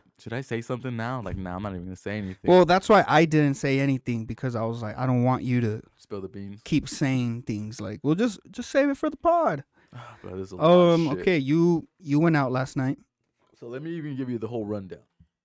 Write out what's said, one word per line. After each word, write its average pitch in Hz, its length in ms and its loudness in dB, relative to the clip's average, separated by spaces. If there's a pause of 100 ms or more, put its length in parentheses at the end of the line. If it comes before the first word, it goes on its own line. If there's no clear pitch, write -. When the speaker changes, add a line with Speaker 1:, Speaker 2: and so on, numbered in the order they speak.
(200)
Speaker 1:
"Should 113 140 -10
I 135 80 -6
say 117 180 -6
something 123 340 -8
now?" 117 280 -6
Like, 90 160 -8
"Nah, 90 180 -8
I'm 98 60 -8
not 104 100 -6
even 90 120 -10
gonna 92 120 -12
say 104 220 -8
anything." 98 320 -4
Speaker 2:
Well, 180 160 8
that's 180 200 2
why 202 220 6
I 151 160 6
didn't 151 300 2
say 135 260 0
anything, 123 460 -2
because 120 280 -6
I 113 100 -4
was 117 180 -6
like, 110 160 -10
"I 127 80 -2
don't 123 180 2
want 127 180 0
you 123 200 0
to 110 200 -2 (140)
Speaker 1:
Spill - 240 -12
the 95 80 -8
beans. 98 360 -12
Speaker 2:
keep 139 220 -2
saying 123 580 -2
things. 107 360 -8
Like, 104 220 -10
we'll 151 120 2
just, 208 260 -2 (100)
just - 200 -12
save 285 200 2
it 277 80 -4
for 311 100 -2
the 285 80 -6
pod." 311 480 0 (260)
Speaker 1:
<sighs> - 320 -20
Bro, 92 140 -12
there's 95 160 -10
a 90 40 -12
lot 151 140 0
of 175 300 8
Speaker 2:
Um, 160 80 0
Speaker 1:
shit. 143 120 -2
Speaker 2:
okay, 185 180 2
you, 160 500 2 (100)
you 147 220 0
went 165 160 4
out 131 160 0
last 127 240 -4
night. 135 220 -2 (600)
Speaker 1:
So 120 100 -16
let 127 140 -10
me 165 100 -10
even 151 240 -8
give 131 120 -6
you 120 100 -6
the 107 100 -6
whole 113 180 -6
rundown. 101 340 -8 (440)